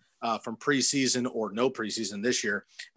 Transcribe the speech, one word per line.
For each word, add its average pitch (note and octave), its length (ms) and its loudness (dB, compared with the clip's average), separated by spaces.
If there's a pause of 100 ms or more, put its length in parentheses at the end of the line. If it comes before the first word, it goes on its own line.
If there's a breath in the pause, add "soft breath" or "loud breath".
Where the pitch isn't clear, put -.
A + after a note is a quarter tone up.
(220)
uh, A2+ 180 -2
from A2+ 180 -8
preseason B2+ 760 2
or G#2+ 200 -4
no A#2 180 2
preseason G#2 540 -4
this A#2+ 200 0
year. G2+ 220 -4 (320 loud breath)